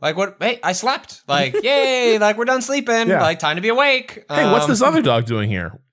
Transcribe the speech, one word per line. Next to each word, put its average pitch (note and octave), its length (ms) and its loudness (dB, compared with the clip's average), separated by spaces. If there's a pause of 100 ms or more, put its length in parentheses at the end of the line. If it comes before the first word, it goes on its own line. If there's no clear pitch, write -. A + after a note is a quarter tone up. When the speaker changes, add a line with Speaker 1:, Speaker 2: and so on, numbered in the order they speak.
Speaker 1:
Like, D#3 160 -2
what? F#3+ 220 -4
Hey, A#3+ 220 -2
I F3+ 120 -2
slept. C4 540 -4
Like, C#3 260 0
Speaker 2:
<laughs> - 100 -2
Speaker 1:
yay. B3+ 560 2
Like, G#3 180 2
we're A#3 80 -2
done B3+ 160 0
sleeping. A#3+ 460 -2
Speaker 2:
Yeah. F3+ 140 2
Speaker 1:
Like, E3+ 180 0
time D#3 160 -2
to F3+ 60 -8
be - 80 -2
awake. C4 600 0
Speaker 2:
"Hey, D4 220 0
what's - 140 4
Speaker 1:
Um, - 60 2
Speaker 2:
this A3 100 0
other D#4 200 2
dog A#2 240 2
doing G#2+ 240 -2
here? F2+ 300 -6 (140)